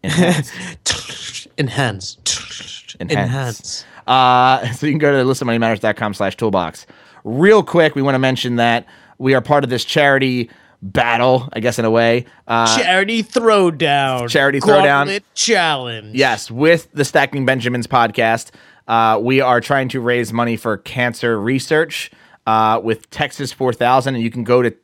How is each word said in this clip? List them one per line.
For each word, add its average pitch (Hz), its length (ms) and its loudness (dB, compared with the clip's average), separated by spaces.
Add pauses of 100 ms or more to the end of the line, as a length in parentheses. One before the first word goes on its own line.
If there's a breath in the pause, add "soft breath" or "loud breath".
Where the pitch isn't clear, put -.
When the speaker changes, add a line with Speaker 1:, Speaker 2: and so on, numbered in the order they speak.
Speaker 1:
Enhance. 165 480 0
Speaker 2:
<laughs> - 960 -10 (100)
Enhance. 113 600 -4 (840)
Speaker 1:
Enhance. - 120 -8
Speaker 2:
Enhance. 123 720 -4 (200 loud breath)
Speaker 1:
Uh, 127 680 2
<laughs> - 20 -8
so 139 120 -6
you 151 80 0
can 156 60 -2
go 143 120 4
to 135 120 2
listen 131 220 -2
money 117 140 0
matters 113 200 0
dot 107 160 -2
com 104 180 -6
slash 98 240 -4
toolbox. 95 480 -2 (380 loud breath)
Real 180 400 4
quick, 160 320 2
we 139 60 -2
wanna 135 180 0
mention 127 380 0
that 117 280 2 (320 soft breath)
we 131 160 0
are 127 80 2
part 143 220 2
of 123 60 -2
this 123 140 -2
charity 135 680 2 (320 soft breath)
battle, 120 720 0
I 123 60 -6
guess, 117 200 -2
in 113 60 -2
a 110 60 2
way. 117 340 2 (220 soft breath)
Uh, 113 300 2
Speaker 2:
Charity 196 460 0
Throwdown. 143 1040 0
Speaker 1:
Charity 139 300 2
Throwdown. 143 240 4 (240)
Speaker 2:
Gauntlet 196 160 -6 (100)
Challenge. 127 840 -2
Speaker 1:
Yes, 127 360 0
with 156 420 2
the 143 100 -2
Stacking 139 420 0
Benjamins 123 420 -2
podcast. 117 640 0 (360 soft breath)
Uh, 113 340 2
we 127 200 2
are 123 180 4
trying 131 300 -2
to 131 100 -6
raise 120 320 -2
money 117 240 -2
for 107 220 -6
cancer 117 640 -4
research, 143 680 -2 (340 soft breath)
uh, 110 360 2
with 110 280 -4
Texas 143 420 -6
four 127 220 -2
thousand. 127 420 2
And 117 80 -4
you 117 80 -2
can 120 140 -8
go 123 160 4
to 117 120 0 (100)